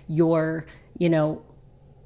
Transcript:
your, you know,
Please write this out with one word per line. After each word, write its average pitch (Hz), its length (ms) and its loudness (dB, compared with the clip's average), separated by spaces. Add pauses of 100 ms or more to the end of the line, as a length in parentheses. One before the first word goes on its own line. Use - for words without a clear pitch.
your, 160 580 0 (320)
you 175 120 0
know, 156 340 0 (640)